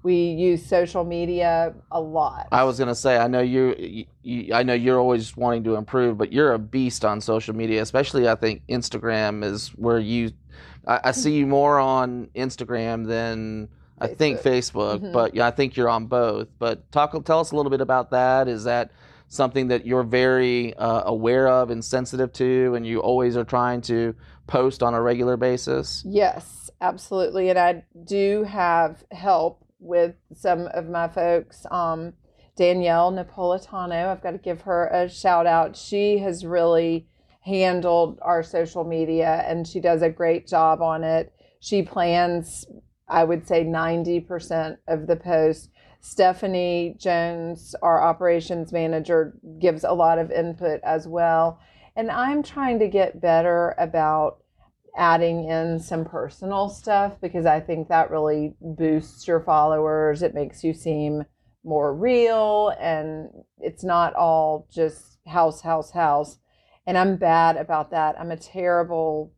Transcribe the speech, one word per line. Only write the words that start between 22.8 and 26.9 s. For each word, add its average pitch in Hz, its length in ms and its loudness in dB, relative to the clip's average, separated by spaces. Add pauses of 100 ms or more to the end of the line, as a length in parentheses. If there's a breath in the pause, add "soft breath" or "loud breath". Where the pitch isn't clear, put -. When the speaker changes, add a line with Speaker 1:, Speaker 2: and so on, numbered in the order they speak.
Speaker 2:
you 113 140 -2
always 123 360 2
are 117 80 -2
trying 123 380 0
to 117 320 -2 (320 soft breath)
post 131 360 2
on 120 120 2
a 117 80 0
regular 123 340 0
basis? 127 680 -2
Speaker 1:
Yes, - 640 -2 (100)
absolutely. 185 720 -2